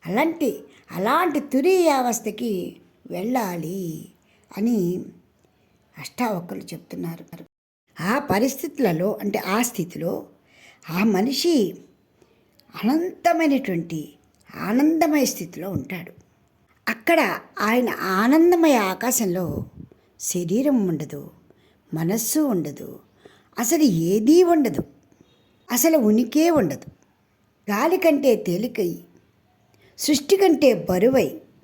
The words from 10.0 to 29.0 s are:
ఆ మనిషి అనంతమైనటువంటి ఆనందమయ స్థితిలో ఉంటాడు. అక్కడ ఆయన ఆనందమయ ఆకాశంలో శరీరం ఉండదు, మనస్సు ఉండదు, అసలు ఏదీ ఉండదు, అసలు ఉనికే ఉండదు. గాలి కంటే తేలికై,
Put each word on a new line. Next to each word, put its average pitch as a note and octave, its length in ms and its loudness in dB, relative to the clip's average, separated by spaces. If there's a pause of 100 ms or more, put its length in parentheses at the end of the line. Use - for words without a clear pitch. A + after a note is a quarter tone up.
ఆ F3+ 140 -2
మనిషి A3+ 720 0 (1080)
అనంతమైనటువంటి C#4 1300 -2 (420)
ఆనందమయ D4 680 2
స్థితిలో F3 460 -8
ఉంటాడు. F3+ 420 -8 (760)
అక్కడ D#4+ 500 0 (220)
ఆయన A3+ 280 0 (120)
ఆనందమయ D4 760 4
ఆకాశంలో F#3+ 880 -2 (560)
శరీరం G#3 680 0
ఉండదు, D3 420 -6 (640)
మనస్సు G3+ 460 -2
ఉండదు, F3 580 -4 (600)
అసలు D4 240 2
ఏదీ G#3+ 600 4
ఉండదు, D4+ 400 2 (880)
అసలు D#4 260 4
ఉనికే B3 520 2
ఉండదు. F#3 400 0 (800)
గాలి C#4 260 0
కంటే C#4 400 4
తేలికై, F3+ 640 -4 (1000)